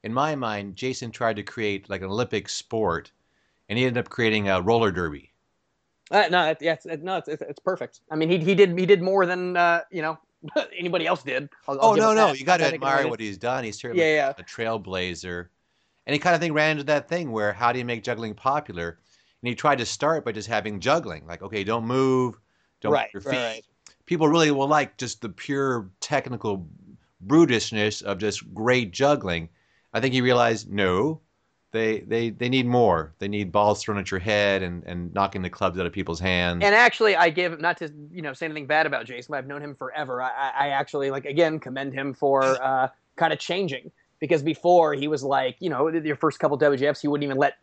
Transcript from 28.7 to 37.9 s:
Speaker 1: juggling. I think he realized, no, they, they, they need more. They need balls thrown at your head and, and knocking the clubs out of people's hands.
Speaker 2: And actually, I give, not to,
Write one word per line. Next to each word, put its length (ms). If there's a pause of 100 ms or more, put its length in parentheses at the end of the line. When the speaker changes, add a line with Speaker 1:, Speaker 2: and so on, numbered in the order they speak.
Speaker 1:
juggling. 580 (440)
I 60
think 140
he 80
realized, 500
no, 500 (500)
they, 300
they, 280
they 180
need 200
more. 520
They 80
need 240
balls 300
thrown 160
at 140
your 80
head 420
and, 240
and 280
knocking 280
the 80
clubs 300
out 60
of 60
people's 280
hands. 440
Speaker 2:
And 120
actually, 400
I 140
give, 300
not 180
to, 140 (200)